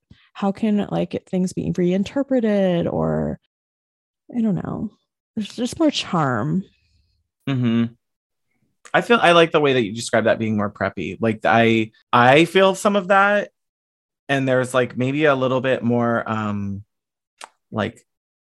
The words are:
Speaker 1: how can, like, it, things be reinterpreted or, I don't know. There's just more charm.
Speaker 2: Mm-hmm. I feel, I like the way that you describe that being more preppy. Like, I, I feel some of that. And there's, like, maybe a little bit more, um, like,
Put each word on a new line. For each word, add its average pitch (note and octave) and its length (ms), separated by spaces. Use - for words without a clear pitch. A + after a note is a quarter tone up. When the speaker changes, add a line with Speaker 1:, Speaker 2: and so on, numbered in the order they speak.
Speaker 1:
how G3 180
can, G#3 380
like, E3+ 240
it, - 160
things F#3 240
be E3+ 240
reinterpreted G3 1120
or, D#3 520
I A#3+ 60
don't G#3+ 140
know. - 340
There's G#3 200
just A#3+ 240
more D#4 120
charm. D3+ 720
Speaker 2:
Mm-hmm. A#2 460
I E3 80
feel, A#3 200
I E3+ 120
like E3 180
the D#3+ 80
way C#3+ 140
that B2+ 100
you G2+ 100
describe A2+ 300
that G#2+ 160
being A2 180
more G#2 140
preppy. F#2+ 500
Like, A2 220
I, A2+ 480
I B2+ 340
feel F#3+ 280
some G3+ 220
of F#3 140
that. G3+ 420
And C3+ 180
there's, B2+ 260
like, B2 240
maybe C3+ 280
a C#3+ 100
little C3 260
bit B2+ 220
more, A#2+ 440
um, G#2 560
like, G#2 340